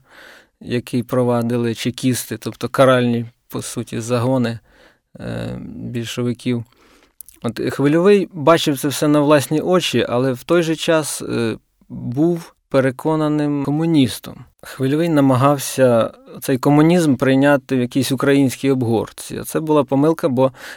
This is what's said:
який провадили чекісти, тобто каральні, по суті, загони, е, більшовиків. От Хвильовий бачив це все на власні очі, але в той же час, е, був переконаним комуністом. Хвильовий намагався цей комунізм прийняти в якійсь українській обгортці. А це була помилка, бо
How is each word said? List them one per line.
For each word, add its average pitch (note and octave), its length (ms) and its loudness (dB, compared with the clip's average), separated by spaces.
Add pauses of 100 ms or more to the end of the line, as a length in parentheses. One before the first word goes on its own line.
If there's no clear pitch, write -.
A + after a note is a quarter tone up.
(600)
який A#2+ 420 -4
провадили A#2+ 720 0
чекісти, A#2+ 640 -4
тобто - 320 -8
каральні, B2 560 2 (220)
по A#2+ 140 -10
суті, A#2 380 -10
загони, A#2+ 600 -2 (600)
е, A#2 460 -8
більшовиків. A#2+ 960 -6 (800)
От - 160 -6 (140)
Хвильовий F3 600 2
бачив D#3 460 2
це D3+ 80 -4
все D3 200 -2
на D3 120 4
власні D3 420 2
очі, E3 480 0
але B2+ 240 0
в B2 100 -12
той E3+ 200 2
же D#3+ 120 -2
час, D#3 460 -2
е, A#2 360 -4 (320)
був C3 640 -2 (160)
переконаним D3 920 0
комуністом. D3 800 0 (180)
Хвильовий D3 460 -2
намагався C3+ 1040 2 (300)
цей C3+ 160 -2
комунізм D3+ 580 4
прийняти C3+ 600 2
в B2+ 40 0
якійсь B2 320 -2
українській C3+ 600 2
обгортці. A2+ 680 -2
А - 20 -10
це - 160 -6
була D3+ 240 2
помилка, D3+ 460 0
бо C3 220 2 (260)